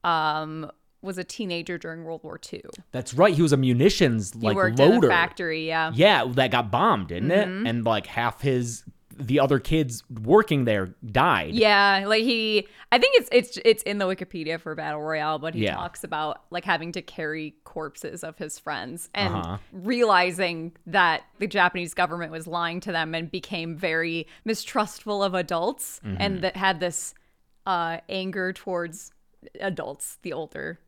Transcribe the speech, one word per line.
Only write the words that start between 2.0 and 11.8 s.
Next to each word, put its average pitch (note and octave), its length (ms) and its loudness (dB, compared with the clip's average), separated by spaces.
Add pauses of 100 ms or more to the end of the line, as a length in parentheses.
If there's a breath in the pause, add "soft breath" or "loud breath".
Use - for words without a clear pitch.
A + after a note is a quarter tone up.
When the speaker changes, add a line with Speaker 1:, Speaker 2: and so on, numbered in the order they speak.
Speaker 1:
World D#3+ 200 -10
War E3 140 -14
Two. - 240 -14 (280)
Speaker 2:
That's B2+ 220 -8
right. E3+ 220 6
He D3+ 80 4
was D3+ 100 6
a C#3 60 6
munitions, B2+ 760 4
Speaker 1:
He A2+ 140 -14
Speaker 2:
like, G#2+ 100 2
Speaker 1:
worked A2+ 220 2
Speaker 2:
loader. D#3 160 10
Speaker 1:
in A3+ 100 6
a C3 40 6
factory, E3+ 600 0
yeah. D#3+ 260 -2
Speaker 2:
Yeah, D#3 380 6
that B2+ 180 2
got A#2+ 200 0
bombed, A#2 380 2
didn't F#2 220 -2
it? G3 160 4
Speaker 1:
Mm-hmm. F#3+ 200 -6
Speaker 2:
And, A#2 180 -2
like, A2 220 0
half A#2 340 -4
his, B2 440 -2 (300)
the C3+ 240 0
other C3+ 200 4
kids C#3+ 440 0 (200)
working D3+ 420 4
there G2+ 300 0 (100)
died. A#2+ 500 2
Speaker 1:
Yeah, G3+ 520 4